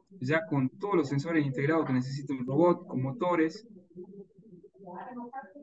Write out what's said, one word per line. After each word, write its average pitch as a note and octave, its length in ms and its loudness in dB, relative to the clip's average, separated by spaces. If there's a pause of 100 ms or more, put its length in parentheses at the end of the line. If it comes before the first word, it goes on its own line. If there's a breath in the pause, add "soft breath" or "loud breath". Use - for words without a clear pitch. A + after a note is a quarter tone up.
(100)
ya D#3+ 360 0
con C3+ 240 2
todos G3+ 260 0
los C#3+ 120 4
sensores D3 380 2
integrados C#3+ 400 2
que C3+ 60 0
necesita C3+ 400 -2
un B2+ 120 -4
robot, D#3 440 4
con B2+ 120 -2
motores. D#3+ 640 0 (2000)